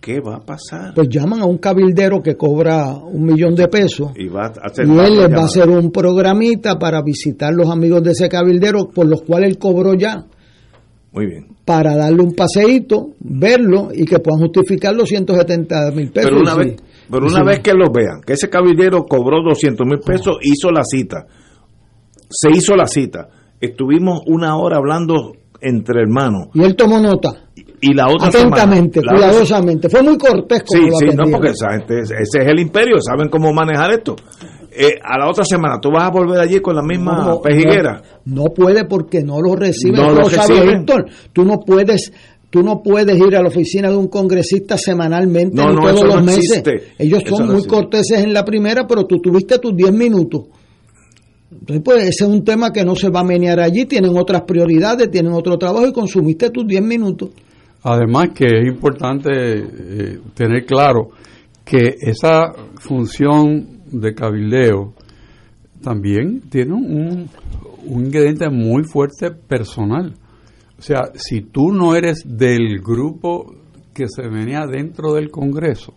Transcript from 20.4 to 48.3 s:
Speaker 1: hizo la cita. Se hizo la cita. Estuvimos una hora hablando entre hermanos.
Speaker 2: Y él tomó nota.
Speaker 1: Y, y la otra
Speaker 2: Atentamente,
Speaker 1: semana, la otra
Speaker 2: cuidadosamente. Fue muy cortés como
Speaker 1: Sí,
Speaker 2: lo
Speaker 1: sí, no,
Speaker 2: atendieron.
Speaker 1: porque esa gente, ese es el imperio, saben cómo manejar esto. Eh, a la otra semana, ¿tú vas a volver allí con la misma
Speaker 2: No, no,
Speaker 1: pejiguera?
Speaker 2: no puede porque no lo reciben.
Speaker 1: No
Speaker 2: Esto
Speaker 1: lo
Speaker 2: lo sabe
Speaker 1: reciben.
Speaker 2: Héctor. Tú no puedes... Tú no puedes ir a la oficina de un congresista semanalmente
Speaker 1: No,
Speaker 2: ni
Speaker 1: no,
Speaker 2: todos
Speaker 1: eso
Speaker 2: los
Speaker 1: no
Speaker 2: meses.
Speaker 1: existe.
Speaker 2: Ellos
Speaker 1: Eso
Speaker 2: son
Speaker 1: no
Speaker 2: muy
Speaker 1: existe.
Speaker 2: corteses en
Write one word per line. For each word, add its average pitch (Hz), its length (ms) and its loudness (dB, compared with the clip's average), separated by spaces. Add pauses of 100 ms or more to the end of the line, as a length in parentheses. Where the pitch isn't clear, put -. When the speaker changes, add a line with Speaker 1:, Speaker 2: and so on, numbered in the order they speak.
Speaker 1:
hizo 143 280 0
la 160 120 0
cita. 117 440 -6 (1040)
Se - 200 2
hizo 180 240 4
la 175 120 2
cita. 113 420 -6 (320)
Estuvimos 156 680 -2
una 160 300 0
hora 165 220 -2
hablando 156 560 -2 (260)
entre 120 400 -2
hermanos. 113 540 -2
Speaker 2:
Y 156 100 2
él 190 100 2
tomó 220 240 2
nota. 202 460 -2 (100)
Speaker 1:
Y, - 360 -4
y 139 40 4
la 131 140 2
otra 165 200 2
Speaker 2:
Atentamente, 196 720 4
Speaker 1:
semana, 190 200 2
la 202 60 6
otra - 20 6
Speaker 2:
cuidadosamente. 180 640 2
Fue 240 120 4
muy 302 140 4
cortés 233 500 0
como 170 160 4
Speaker 1:
Sí, 160 80 4
Speaker 2:
lo 165 80 2
Speaker 1:
sí, 147 60 2
no, 151 80 4
Speaker 2:
atendieron. 147 180 2
Speaker 1:
porque 147 200 0
esa 110 220 -4
gente, 113 280 -4
ese 110 400 -4
es 131 80 2
el 156 100 4
imperio, 202 380 2 (100)
saben 139 220 -2
cómo 156 240 0
manejar 160 400 0
esto. 226 240 -4 (580)
Eh, 143 200 2 (100)
a 127 140 -4
la 143 100 0
otra 185 160 0
semana, 160 380 -2
¿tú 139 80 0
vas 160 140 2
a 185 60 0
volver 180 300 2
allí 175 200 2
con 185 140 -2
la 151 80 -2
misma 175 360 -2
Speaker 2:
No, - 80 -2
no, 170 160 0
Speaker 1:
pejiguera? 156 580 2 (240)
Speaker 2:
no 135 200 -4
puede 185 420 2
porque 175 360 -2
no 143 200 -6
lo 185 120 0
reciben. 123 420 0
Speaker 1:
No 139 80 2
Speaker 2:
Esto 151 100 4
Speaker 1:
lo 151 80 4
Speaker 2:
lo 143 80 2
sabe 170 240 4
Speaker 1:
reciben. 190 260 4
Speaker 2:
Héctor. 226 240 0 (300)
Tú 180 100 4
no 202 160 0
puedes... 196 500 2 (380)
Tú 175 140 2
no 208 200 -2
puedes 202 360 2
ir 190 180 6
a 180 60 2
la 180 60 2
oficina 180 420 -2
de 196 80 0
un 190 100 -2
congresista 190 680 -2
semanalmente 175 800 0
Speaker 1:
No, 147 120 2
Speaker 2:
ni 151 60 2
Speaker 1:
no, 156 80 2
Speaker 2:
todos 190 140 4
Speaker 1:
eso 202 100 2
Speaker 2:
los 202 100 2
Speaker 1:
no 175 80 4
Speaker 2:
meses. 180 200 4
Speaker 1:
existe. 151 380 0 (160)
Speaker 2:
Ellos 156 240 2
Speaker 1:
Eso - 140 -2
Speaker 2:
son 226 120 0
Speaker 1:
no 202 40 0
Speaker 2:
muy 196 80 2
Speaker 1:
existe. 196 160 -2
Speaker 2:
corteses 208 480 0
en 214 80 -2